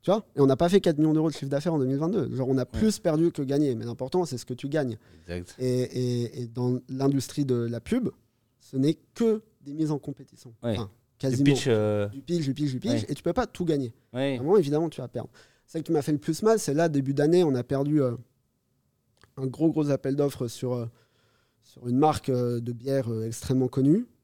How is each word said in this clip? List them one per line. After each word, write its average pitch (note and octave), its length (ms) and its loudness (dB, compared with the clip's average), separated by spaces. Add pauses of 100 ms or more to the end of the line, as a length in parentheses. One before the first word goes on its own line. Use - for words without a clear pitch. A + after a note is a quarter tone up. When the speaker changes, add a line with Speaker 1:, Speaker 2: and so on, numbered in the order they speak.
Speaker 1:
Tu F3+ 100 0
vois ? A3 120 2 (120)
Et C#3+ 60 2
on C#3 40 8
n'a C#3+ 100 6
pas F3 140 2
fait F#3+ 120 6
quatre D#3 180 2
millions D#3 140 4
d'euros D#3 160 2
de D3 40 -4
chiffre C#3 160 -8
d'affaires D3 240 -2
en D3+ 60 0
deux C3 60 2
mille C3+ 120 0
vingt-deux. D#3 380 -2
Genre, B2+ 120 -2
on C3 100 2
a B2+ 40 2
Speaker 2:
Ouais. A#2+ 40 -2 (140)
Speaker 1:
plus G#3 200 2
perdu D#3+ 320 2
que D3+ 100 -8
gagné, C#3 340 0
mais A2+ 100 -8
l'important, C3 400 -2
c'est C3 120 -8
ce - 80 -10
que B2+ 80 -8
tu C#3 160 -8
gagnes. C3+ 280 -2 (300)
Speaker 2:
Exact. F2 300 -8
Speaker 1:
Et, B2+ 100 -4 (140)
et, B2 640 -4
et A#2 40 -8
dans B2 320 -2 (100)
l'industrie C#3 560 0
de B2+ 100 0
la A#2 240 -4
pub, A#3+ 300 -2 (500)
ce - 180 -8
n'est D3+ 200 2 (180)
que A3 260 2 (200)
des C#3+ 120 -14
mises D#3 180 -2
en D3 60 0
compétition. C3 640 -14
Speaker 2:
Ouais. A#2+ 120 -2
Speaker 1:
Enfin, G2+ 100 -2
Speaker 2:
Du F#2+ 60 -10 (280)
Speaker 1:
quasiment. C3+ 260 0 (100)
Speaker 2:
pitch, B2+ 140 0
euh, G#2+ 420 2
Speaker 1:
Du C#3 120 -12
pitch, E3+ 240 -2
du C3+ 80 -2
pitch, C#3+ 180 -2
du B2+ 80 -6
pitch, A3+ 120 -4 (100)
Speaker 2:
ouais. G2+ 80 -6
Speaker 1:
et C#3 60 -2
tu - 80 -20
peux E3+ 100 -2
pas A#3+ 140 0
tout - 180 -8
gagner. C#3 280 -2 (200)
Speaker 2:
Ouais. C3 240 -2
Speaker 1:
Vraiment, D#3+ 200 2
évidemment, D3+ 320 2
tu D3+ 120 -12
vas B2 60 -10
perdre. A2+ 220 -8 (360)
Celle E3 160 -8
qui E3 100 -6
m'a D3+ 120 2
fait D#3 80 -2
le D3 80 0
plus D#3+ 240 -4
mal, A3 160 4
c'est C#3+ 160 -2
là, E3 120 4
début C#3 280 0
d'année, D#3+ 280 4
on C#3+ 120 2
a B2 80 -2
perdu, C#3+ 380 0
euh, B2 100 0 (1300)
un C3+ 100 -6
gros, D3+ 240 0
gros D3 180 0
appel C3+ 260 0
d'offres C#3 320 -2
sur, B2 260 -6
euh, A#2+ 120 -4 (800)
sur - 240 -14
une B2 100 2
marque, D3 320 2
euh, A#2+ 300 0
de A#2+ 140 -6
bière, B2 380 -4
euh, A2 140 -4
extrêmement B2+ 440 -2
connue D3+ 360 2 (180)